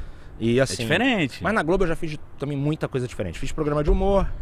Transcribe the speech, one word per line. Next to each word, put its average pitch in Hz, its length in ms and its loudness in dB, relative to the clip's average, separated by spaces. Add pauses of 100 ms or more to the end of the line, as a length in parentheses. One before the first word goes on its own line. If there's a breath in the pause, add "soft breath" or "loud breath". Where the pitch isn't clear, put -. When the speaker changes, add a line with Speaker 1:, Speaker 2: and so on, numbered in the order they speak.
(400 soft breath)
Speaker 1:
E 117 220 4
assim, 120 220 -2
Speaker 2:
É - 20 -4
diferente. 185 560 2
Speaker 1:
mas 185 100 0
na 220 100 2
Globo 185 220 2
eu 170 40 2
já 160 80 0
fiz 160 160 -4
de-, 151 80 -8 (180)
também 143 180 -4
muita 147 320 0
coisa 127 180 -2
diferente. 110 320 -6
Fiz - 140 -2
programa 147 320 0
de 160 60 2
humor, 190 360 4 (160)